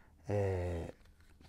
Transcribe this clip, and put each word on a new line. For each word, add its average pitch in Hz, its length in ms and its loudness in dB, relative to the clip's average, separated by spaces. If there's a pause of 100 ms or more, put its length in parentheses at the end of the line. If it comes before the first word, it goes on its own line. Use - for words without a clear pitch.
(280)
eh, 90 640 2 (560)